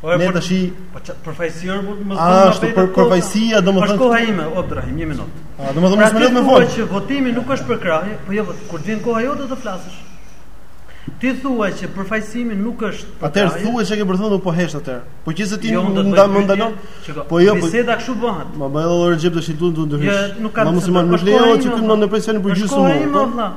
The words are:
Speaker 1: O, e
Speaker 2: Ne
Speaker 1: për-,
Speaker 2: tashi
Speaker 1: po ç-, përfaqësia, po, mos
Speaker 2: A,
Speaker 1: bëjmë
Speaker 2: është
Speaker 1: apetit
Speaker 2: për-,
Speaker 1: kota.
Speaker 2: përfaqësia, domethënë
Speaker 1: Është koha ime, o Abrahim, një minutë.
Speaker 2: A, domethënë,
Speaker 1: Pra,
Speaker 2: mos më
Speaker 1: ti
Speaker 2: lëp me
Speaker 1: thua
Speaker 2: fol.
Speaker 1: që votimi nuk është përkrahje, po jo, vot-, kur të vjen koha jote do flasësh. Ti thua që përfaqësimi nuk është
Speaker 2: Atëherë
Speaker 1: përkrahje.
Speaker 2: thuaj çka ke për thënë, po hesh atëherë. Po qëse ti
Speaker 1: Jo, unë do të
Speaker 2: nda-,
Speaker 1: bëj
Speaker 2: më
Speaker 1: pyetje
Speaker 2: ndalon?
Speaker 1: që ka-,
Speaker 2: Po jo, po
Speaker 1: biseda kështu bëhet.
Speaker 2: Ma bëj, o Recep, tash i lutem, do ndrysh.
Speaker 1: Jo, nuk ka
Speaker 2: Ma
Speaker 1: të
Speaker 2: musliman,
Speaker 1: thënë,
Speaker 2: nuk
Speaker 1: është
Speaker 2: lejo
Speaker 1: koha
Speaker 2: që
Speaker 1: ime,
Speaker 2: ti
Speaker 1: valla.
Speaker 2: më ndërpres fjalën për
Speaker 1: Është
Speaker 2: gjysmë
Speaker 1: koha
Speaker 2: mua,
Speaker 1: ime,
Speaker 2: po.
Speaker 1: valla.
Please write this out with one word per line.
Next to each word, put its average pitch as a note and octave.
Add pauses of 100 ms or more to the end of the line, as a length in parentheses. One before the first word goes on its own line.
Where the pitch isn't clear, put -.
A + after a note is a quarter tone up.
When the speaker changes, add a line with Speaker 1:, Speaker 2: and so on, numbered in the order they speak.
Speaker 1:
O, D#3
e F3
Speaker 2:
Ne F3
Speaker 1:
për-, F#3
Speaker 2:
tashi F3+ (180)
Speaker 1:
po -
ç-, - (100)
përfaqësia, E3+
po, G3+ (100)
mos G3
Speaker 2:
A, E3
Speaker 1:
bëjmë F#3+
Speaker 2:
është -
Speaker 1:
apetit A3+
Speaker 2:
për-, F#3
Speaker 1:
kota. -
Speaker 2:
përfaqësia, G#3
domethënë G3
Speaker 1:
Është G3+
koha A#3
ime, G#3+
o D#3+
Abrahim, C#3+
një E3
minutë. B2+ (220)
Speaker 2:
A, C#3
domethënë, F3+
Speaker 1:
Pra, G#3+
Speaker 2:
mos G#3+
më A3
Speaker 1:
ti A#3
Speaker 2:
lëp B3+
me B3
Speaker 1:
thua C4+
Speaker 2:
fol. E3
Speaker 1:
që -
votimi B3
nuk A#3
është C4+
përkrahje, F#3+ (120)
po F#3+
jo, G#3+
vot-, F3+
kur E3+
të D3+
vjen G#3+
koha A3+
jote C#4
do B3+
flasësh. - (1200)
Ti B3+
thua A#3+
që F3+
përfaqësimi G#3+
nuk G#3+
është - (200)
Speaker 2:
Atëherë F#3+
Speaker 1:
përkrahje. F3
Speaker 2:
thuaj A#3
çka G3+
ke G#3
për F#3
thënë, G#3
po F3+
hesh D#3+
atëherë. B2+ (240)
Po D#3+
qëse G3
ti D#3+
Speaker 1:
Jo, F3
unë G3
do F#3+
të G3
Speaker 2:
nda-, G3
Speaker 1:
bëj G3
Speaker 2:
më G3+
Speaker 1:
pyetje G3
Speaker 2:
ndalon? A3 (300)
Speaker 1:
që -
ka-, C#3+
Speaker 2:
Po E3+
jo, G3
po F3
Speaker 1:
biseda A#3
kështu - (100)
bëhet. F#3
Speaker 2:
Ma D3
bëj, D3+
o F3
Recep, E3
tash D#3+
i D#3+
lutem, E3+
do D3+
ndrysh. D3
Speaker 1:
Jo, G3+ (240)
nuk A3
ka A3
Speaker 2:
Ma D#3+
Speaker 1:
të -
Speaker 2:
musliman, F3
Speaker 1:
thënë, F3
Speaker 2:
nuk F3
Speaker 1:
është F3+
Speaker 2:
lejo A3
Speaker 1:
koha A#3+
Speaker 2:
që A#3
Speaker 1:
ime, A3+
Speaker 2:
ti B3+
Speaker 1:
valla. A3+
Speaker 2:
më A3
ndërpres G#3
fjalën G#3+
për G3
Speaker 1:
Është F3
Speaker 2:
gjysmë G#3+
Speaker 1:
koha C#4
Speaker 2:
mua, C#4+
Speaker 1:
ime, D4
Speaker 2:
po. C#4+
Speaker 1:
valla. A#3